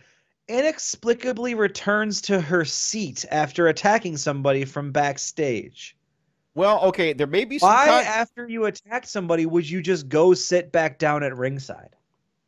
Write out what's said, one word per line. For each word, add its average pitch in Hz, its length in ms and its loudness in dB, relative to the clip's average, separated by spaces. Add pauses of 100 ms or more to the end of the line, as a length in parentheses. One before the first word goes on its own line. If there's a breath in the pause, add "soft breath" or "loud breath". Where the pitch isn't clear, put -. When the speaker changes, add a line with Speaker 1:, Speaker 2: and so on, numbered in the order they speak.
(480 soft breath)
Speaker 1:
inexplicably 240 1080 -2
returns 208 680 -2
to 196 180 0
her 165 240 0
seat 151 640 -6
after 151 380 0
attacking 185 500 0
somebody 139 480 -2
from 143 260 -10
backstage? 139 1040 -4 (580)
Speaker 2:
Well, 196 320 4
okay, 170 280 2
there 143 140 -2
may 185 160 0
be 262 140 -8
some 180 120 6
Speaker 1:
Why, 254 160 6
Speaker 2:
con- 247 180 6
Speaker 1:
after 226 440 -4
you 226 180 -4
attack 214 400 -8
somebody, 170 400 -2
would 160 240 -2
you 180 100 -4
just 156 280 -2
go 160 260 6
sit 175 380 0
back 160 260 0
down 147 240 0
at 135 140 -4
ringside? 131 580 -8 (540)